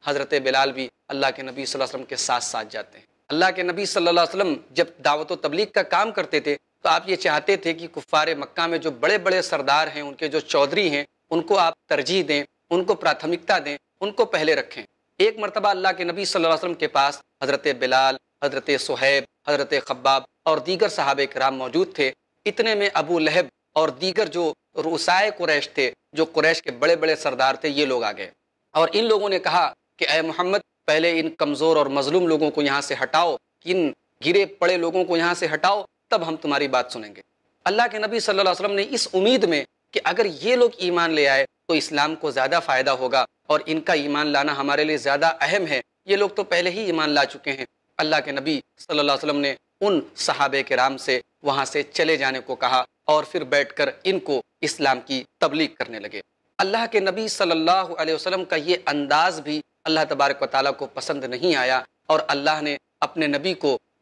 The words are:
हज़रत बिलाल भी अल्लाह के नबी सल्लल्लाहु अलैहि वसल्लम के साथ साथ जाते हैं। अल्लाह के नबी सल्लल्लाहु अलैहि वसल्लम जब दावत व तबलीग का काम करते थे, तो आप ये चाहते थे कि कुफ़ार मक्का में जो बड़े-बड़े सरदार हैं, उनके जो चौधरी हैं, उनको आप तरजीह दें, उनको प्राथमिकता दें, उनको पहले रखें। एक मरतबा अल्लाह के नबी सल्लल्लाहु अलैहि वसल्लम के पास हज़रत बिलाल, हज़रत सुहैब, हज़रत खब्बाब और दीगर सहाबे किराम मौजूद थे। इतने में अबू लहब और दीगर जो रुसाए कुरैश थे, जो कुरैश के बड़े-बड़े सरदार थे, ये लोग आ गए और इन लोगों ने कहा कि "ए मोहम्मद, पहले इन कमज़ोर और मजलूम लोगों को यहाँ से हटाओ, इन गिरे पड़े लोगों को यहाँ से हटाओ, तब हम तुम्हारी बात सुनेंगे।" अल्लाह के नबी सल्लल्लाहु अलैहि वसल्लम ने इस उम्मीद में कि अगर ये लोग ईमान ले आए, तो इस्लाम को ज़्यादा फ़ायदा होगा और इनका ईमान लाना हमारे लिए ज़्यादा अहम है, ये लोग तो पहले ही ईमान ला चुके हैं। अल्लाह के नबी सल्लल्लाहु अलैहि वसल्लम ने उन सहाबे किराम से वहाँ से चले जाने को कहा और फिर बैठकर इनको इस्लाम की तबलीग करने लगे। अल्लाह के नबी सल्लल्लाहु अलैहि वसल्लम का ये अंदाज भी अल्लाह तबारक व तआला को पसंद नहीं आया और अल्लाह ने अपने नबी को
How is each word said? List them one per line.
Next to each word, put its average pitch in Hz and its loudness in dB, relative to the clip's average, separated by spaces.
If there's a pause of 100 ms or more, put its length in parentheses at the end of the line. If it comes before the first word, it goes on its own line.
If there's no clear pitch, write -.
हज़रत 143 -2
बिलाल 135 2
भी 131 -8 (240)
अल्लाह 135 -2
के 135 -12
नबी 131 -12
सल्लल्लाहु 131 -4
अलैहि - -12
वसल्लम 131 -10
के 127 -10
साथ 120 -2
साथ 110 -6
जाते - -12
हैं। 107 -20 (240)
अल्लाह 175 2
के 180 -4
नबी 180 -4
सल्लल्लाहु 170 2
अलैहि 185 -4
वसल्लम 160 -4
जब 165 0
दावत 151 0
व 175 -4
तबलीग 175 -2
का 190 2
काम 208 0
करते 160 -2
थे, 147 -2
तो - -6
आप 175 2
ये 185 0
चाहते 170 0
थे 165 -2
कि 165 -12
कुफ़ार 156 0
मक्का 165 -4
में 170 -2
जो 156 -4
बड़े-बड़े 180 2
सरदार 147 2
हैं, 147 -10
उनके 143 -6
जो 147 -2
चौधरी 165 2
हैं, 143 -2 (260)
उनको 170 2
आप 170 2 (140)
तरजीह 156 0
दें, 147 0 (280)
उनको 185 2
प्राथमिकता 170 0
दें, 143 -6 (260)
उनको 208 0
पहले 156 2
रखें। 127 -6 (360)
एक 214 2
मरतबा 202 0
अल्लाह 190 0
के 175 -6
नबी 175 -6
सल्लल्लाहु 165 0
अलैहि 160 0
वसल्लम 175 -6
के 156 -2
पास 139 0 (220)
हज़रत 139 -2 (120)
बिलाल, 131 2 (200)
हज़रत 135 -4 (100)
सुहैब, 135 0 (220)
हज़रत 143 0
खब्बाब 135 0 (200)
और 156 2
दीगर 185 0
सहाबे 139 0
किराम 135 0
मौजूद 131 -2
थे। 135 0 (340)
इतने 220 0
में 202 0
अबू 160 2
लहब 156 2 (260)
और 156 2
दीगर 185 -2
जो 170 -2 (340)
रुसाए 175 2
कुरैश 156 0 (100)
थे, 135 2 (300)
जो 156 2
कुरैश 160 2
के 139 -8
बड़े-बड़े 156 2
सरदार 131 0
थे, 160 -2
ये 143 0
लोग 123 0
आ 104 -2
गए 98 -12 (440)
और 160 2
इन 220 2
लोगों 208 2
ने 185 0
कहा 165 2 (340)
कि 170 0
"ए 151 2
मोहम्मद, 180 -2 (260)
पहले 160 4
इन 160 -2 (100)
कमज़ोर 151 2
और 139 2
मजलूम 143 0
लोगों 156 2
को 147 -2
यहाँ 143 0
से 139 -6
हटाओ, 151 0 (280)
इन 170 0 (280)
गिरे 190 4 (160)
पड़े 185 4
लोगों 170 0
को 170 0
यहाँ 170 2
से 165 -2
हटाओ, 180 0 (260)
तब 202 2
हम 160 -4
तुम्हारी 143 0
बात 127 0
सुनेंगे।" 107 -14 (420)
अल्लाह 214 2
के 220 -8
नबी 214 -2
सल्लल्लाहु 190 2
अलैहि 185 -4
वसल्लम 202 -2
ने 196 0 (120)
इस - -2
उम्मीद 208 4
में 156 0 (280)
कि - -2
अगर 196 2 (140)
ये 233 2
लोग 240 2
ईमान 175 0
ले 151 2
आए, 135 4 (220)
तो 165 2
इस्लाम 151 0
को 156 -4
ज़्यादा 135 0
फ़ायदा 135 0
होगा 127 0 (240)
और 151 2
इनका 160 -2
ईमान 147 -2
लाना 143 0
हमारे 143 0
लिए 156 0
ज़्यादा 143 2
अहम 165 0
है, 139 -2 (260)
ये 196 2
लोग 202 0
तो 202 -2
पहले 180 0
ही 196 -4
ईमान 160 0
ला 143 4
चुके - -8
हैं। 135 -8 (320)
अल्लाह 156 0
के 147 -4
नबी 139 -4 (180)
सल्लल्लाहु 143 0
अलैहि 151 -6
वसल्लम 143 0
ने 139 -2 (260)
उन 196 2 (140)
सहाबे 139 0
किराम 131 0
से 127 -2 (220)
वहाँ 139 0
से 143 -2
चले 160 0
जाने 131 -2
को 123 -8
कहा 127 0 (220)
और 151 2
फिर 165 -6
बैठकर 139 0 (140)
इनको 156 0 (220)
इस्लाम 139 0
की 131 -6 (180)
तबलीग 151 0
करने 113 -8
लगे। 101 -12 (380)
अल्लाह 214 0
के 226 0
नबी 190 -2
सल्लल्लाहु 175 0
अलैहि 160 -2
वसल्लम 185 -4
का 180 -4
ये 165 0 (120)
अंदाज 147 0
भी 151 -6 (240)
अल्लाह 160 2
तबारक 139 0
व - 0
तआला 135 0
को 135 -8 (100)
पसंद 135 -6
नहीं 127 0
आया 127 2 (260)
और 156 4 (100)
अल्लाह 151 0
ने 147 -4 (240)
अपने 156 -2
नबी 143 -2
को 139 0 (240)